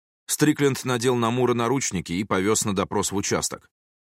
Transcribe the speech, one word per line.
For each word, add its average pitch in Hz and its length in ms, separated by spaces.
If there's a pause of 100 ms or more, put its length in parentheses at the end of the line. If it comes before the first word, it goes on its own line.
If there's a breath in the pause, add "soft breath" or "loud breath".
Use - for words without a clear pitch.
(260)
Стрикленд 147 580
надел 127 300
на 117 160
Мура 123 240
наручники 117 600
и 101 100
повез 101 400
на 104 100
допрос 95 380
в - 40
участок. - 540 (360)